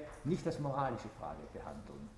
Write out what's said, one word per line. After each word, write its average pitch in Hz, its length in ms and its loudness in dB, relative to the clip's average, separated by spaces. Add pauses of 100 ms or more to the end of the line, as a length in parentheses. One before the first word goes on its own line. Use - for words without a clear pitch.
(260)
nicht 160 200 4
als 156 140 4
moralische 135 480 4 (100)
Frage 73 220 -4 (140)
behandeln. - 640 -6